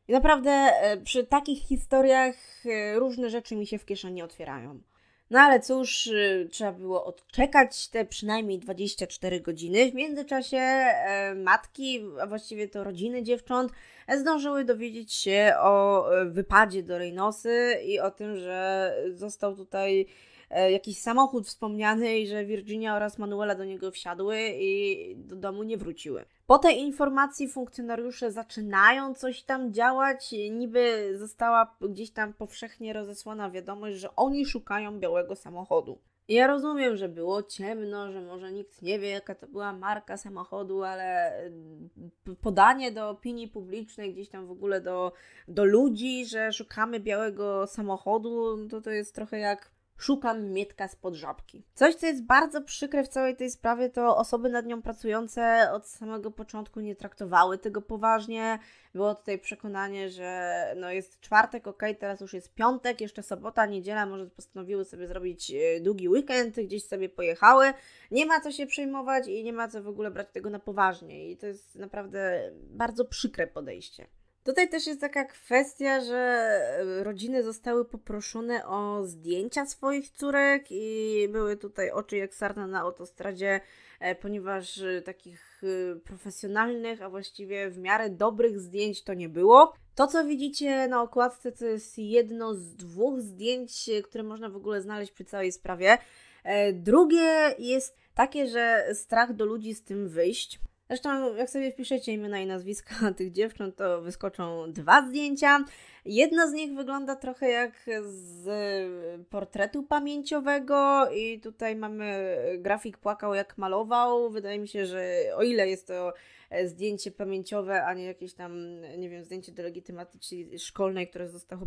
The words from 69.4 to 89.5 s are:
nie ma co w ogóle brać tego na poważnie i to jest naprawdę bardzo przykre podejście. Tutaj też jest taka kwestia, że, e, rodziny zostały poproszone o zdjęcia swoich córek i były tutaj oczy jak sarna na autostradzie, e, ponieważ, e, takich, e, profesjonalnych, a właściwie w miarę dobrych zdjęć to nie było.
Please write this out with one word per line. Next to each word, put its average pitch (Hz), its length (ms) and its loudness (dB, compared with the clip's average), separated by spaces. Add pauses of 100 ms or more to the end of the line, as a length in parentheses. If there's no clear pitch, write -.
nie 233 100 -8
ma 233 140 -6
co 220 160 -12
w 202 40 -12
ogóle 208 240 -8
brać 202 220 -10
tego 196 160 -6
na 208 100 -8
poważnie 160 720 -2
i - 60 -14
to 208 100 -12
jest 202 280 -14
naprawdę 190 800 -6
bardzo 220 520 -6
przykre - 420 -6
podejście. - 600 -14 (360)
Tutaj 359 260 2
też 320 180 -4
jest 294 140 -8
taka 277 240 -2
kwestia, 269 760 2
że, 240 160 -4
e, 196 840 0
rodziny 220 400 -2
zostały 233 420 -2
poproszone 226 840 -6
o 208 380 -4
zdjęcia 180 600 -4
swoich 277 440 -4
córek 277 600 2
i 220 640 -2
były 208 260 -2
tutaj 202 340 -6
oczy 208 260 -4
jak 196 180 -6
sarna 202 320 -6
na 185 120 -4
autostradzie, 185 800 -4 (380)
e, 180 160 -2
ponieważ, 196 640 -8
e, 185 200 -4
takich, 180 600 -18 (320)
e, 165 60 -10
profesjonalnych, 220 1040 -4
a 190 80 -12
właściwie 196 600 -10
w 180 80 -12
miarę 202 320 0
dobrych 208 500 2
zdjęć 196 440 -4
to 196 100 -6
nie 175 160 -6
było. 226 440 10 (220)